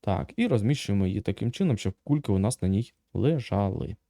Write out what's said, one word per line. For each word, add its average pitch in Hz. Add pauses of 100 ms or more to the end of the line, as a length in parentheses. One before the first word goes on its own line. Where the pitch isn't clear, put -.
Так, 90
і 240
розміщуємо 107
її 98
таким 110
чином, 160
щоб - (100)
кульки 143
у 95
нас 104
на 90
ній 98 (200)
лежали. 101 (140)